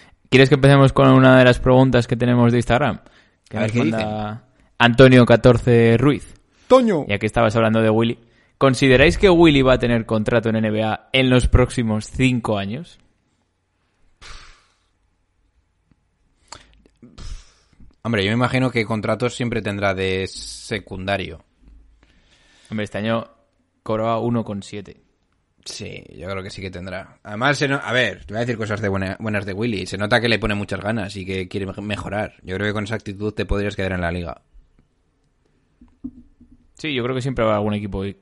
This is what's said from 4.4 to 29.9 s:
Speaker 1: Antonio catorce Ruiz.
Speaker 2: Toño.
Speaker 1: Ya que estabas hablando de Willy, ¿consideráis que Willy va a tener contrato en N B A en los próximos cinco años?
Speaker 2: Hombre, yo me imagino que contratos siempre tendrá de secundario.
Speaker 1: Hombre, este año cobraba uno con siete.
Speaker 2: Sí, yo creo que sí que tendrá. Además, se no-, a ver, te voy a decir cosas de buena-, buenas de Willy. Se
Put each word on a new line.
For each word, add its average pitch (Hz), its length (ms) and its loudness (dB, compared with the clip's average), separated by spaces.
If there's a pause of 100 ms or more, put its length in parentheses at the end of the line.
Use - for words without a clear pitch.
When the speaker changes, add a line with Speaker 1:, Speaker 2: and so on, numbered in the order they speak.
Speaker 1:
Antonio 123 480 8
catorce 117 720 4
Ruiz. 131 360 -2 (340)
Speaker 2:
Toño. 226 400 2
Speaker 1:
Ya 101 100 -2
que 107 80 -4
estabas 110 320 0
hablando 113 240 2
de 110 80 2
Willy, 113 300 0 (380)
¿consideráis 135 600 4
que 202 120 4
Willy 165 320 6
va 131 120 4
a 127 60 2
tener 120 260 0
contrato 110 440 -2
en 110 80 0
N 110 140 -2
B 110 120 -2
A 110 280 -6
en 131 180 2
los 127 180 2
próximos 113 640 0
cinco 123 480 -2
años? 104 420 -10 (4000)
Speaker 2:
Hombre, 113 200 -2
yo 101 80 0
me 113 40 0
imagino 127 360 0
que 113 140 -2
contratos 110 500 -4
siempre 117 260 -6
tendrá 101 320 -2
de 95 340 -2
secundario. 92 1160 -10 (1300)
Speaker 1:
Hombre, 107 160 -6
este - 120 -10
año 113 300 -4 (560)
cobraba 113 360 -4
uno 117 240 -2
con 101 200 -12
siete. - 380 -18 (640)
Speaker 2:
Sí, 98 400 -16 (140)
yo 82 100 -14
creo 98 140 -10
que 98 80 -14
sí - 120 -16
que 92 100 -12
tendrá. 92 500 -14
Además, 123 380 -4
se 147 80 -2
no-, 139 160 -2
a 104 100 -6
ver, 120 320 -2
te 98 80 -14
voy 107 40 -8
a 117 80 -4
decir 120 120 -4
cosas 104 240 -6
de 104 80 -2
buena-, 98 300 -4
buenas 104 260 -6
de 98 80 -10
Willy. 101 320 -4
Se 92 140 -10